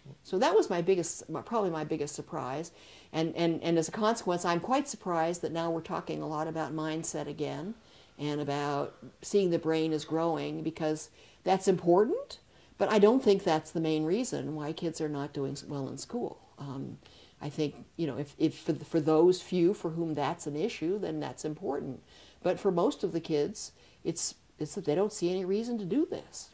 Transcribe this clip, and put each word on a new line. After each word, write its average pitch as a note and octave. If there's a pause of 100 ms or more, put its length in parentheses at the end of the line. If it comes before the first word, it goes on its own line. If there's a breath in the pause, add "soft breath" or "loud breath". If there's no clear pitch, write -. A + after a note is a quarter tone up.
(240)
So F#3
that D#4+
was A4
my F3
biggest, F3
my, D#3
probably G#3
my D#3
biggest D3
surprise. D3 (420 loud breath)
And, D#3+
and, E3
and E3+
as D#3+
a -
consequence, F3+
I'm E3+
quite C4
surprised E3+
that D3+
now E3
we're E3
talking E3
a D3
lot D#3
about D#3+
mindset D#3
again D3 (420 loud breath)
and D3
about C#3+ (260)
seeing F#3+
the E3
brain D#3+
is D#3
growing, D#3
because D#3 (320 loud breath)
that's F#3+
important, G3+ (400 soft breath)
but G3+
I A3
don't A3+
think G3
that's D#3+
the F3
main D#3
reason D#3
why D3+
kids D#3+
are D3+
not C#3+
doing C3+
s-, C#3
well C#3
in B2+
school. - (180)
Um, C3+ (420 loud breath)
I C#3+
think, D3 (200)
you E3
know, A#2+
if, C#3+
if D#3
for, -
for D3+
those D#3
few F3+
for E3+
whom D#3+
that's D#3
an D3
issue, F3
then E3
that's C#3
important. D#3 (400 loud breath)
But F3+
for G3
most F#3
of F3
the E3
kids, D#3+ (320 soft breath)
it's, - (240)
it's D3+
that F#3
they D3
don't G3+
see F3
any F#3
reason A3+
to G3+
do C#4
this. -